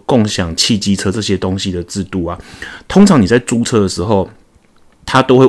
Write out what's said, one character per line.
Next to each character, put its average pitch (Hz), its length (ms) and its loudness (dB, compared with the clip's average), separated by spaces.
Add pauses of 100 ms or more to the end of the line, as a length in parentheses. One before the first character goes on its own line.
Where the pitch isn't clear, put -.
共 120 220 2
享 90 300 -4
汽 - 200 0
机 98 200 -2
车 95 140 -4
这 104 120 -4
些 98 160 -2
东 95 180 -4
西 98 140 -6
的 87 140 -6
制 98 200 -8
度 90 220 -6
啊， 85 100 -8 (520)
通 196 180 6
常 160 160 4
你 90 60 2
在 117 100 4
租 120 240 -2
车 113 180 0
的 98 80 2
时 87 140 -6
候， 98 260 0 (800)
他 131 160 2
都 127 160 4
会 131 100 6